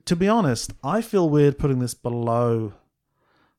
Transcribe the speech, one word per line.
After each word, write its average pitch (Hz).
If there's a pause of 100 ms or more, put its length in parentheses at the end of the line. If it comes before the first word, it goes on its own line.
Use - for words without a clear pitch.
to 180
be 185
honest, 180 (120)
I 190
feel 185
weird 147
putting 135
this 123
below 117 (840)